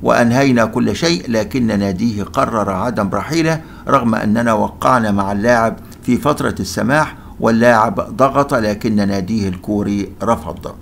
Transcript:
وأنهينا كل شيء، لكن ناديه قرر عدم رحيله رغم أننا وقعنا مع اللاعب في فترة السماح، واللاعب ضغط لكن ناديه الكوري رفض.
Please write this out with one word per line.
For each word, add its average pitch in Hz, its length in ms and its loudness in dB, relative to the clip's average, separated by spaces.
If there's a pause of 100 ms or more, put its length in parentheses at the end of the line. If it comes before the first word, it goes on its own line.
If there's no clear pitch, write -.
وأنهينا 120 600 4
كل 113 300 -2
شيء، 170 360 -2
لكن 110 360 0
ناديه 101 560 0
قرر 117 460 -2
عدم 104 400 -2
رحيله 156 520 -2 (260)
رغم 120 280 2
أننا 110 380 0
وقعنا 110 580 0
مع 101 200 0
اللاعب 113 440 2 (280)
في 120 140 2
فترة 135 420 0
السماح، 117 560 -2 (240)
واللاعب 113 560 4
ضغط 135 580 0
لكن 107 420 0
ناديه 98 540 0
الكوري 101 600 -2 (120)
رفض. - 580 -4